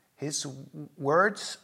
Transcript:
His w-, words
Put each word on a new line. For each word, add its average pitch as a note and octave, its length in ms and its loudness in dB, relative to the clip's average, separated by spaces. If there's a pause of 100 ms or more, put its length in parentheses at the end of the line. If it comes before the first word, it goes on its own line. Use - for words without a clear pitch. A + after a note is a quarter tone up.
(160)
His C#3+ 280 -4
w-, C#3+ 520 -12
words F3 680 2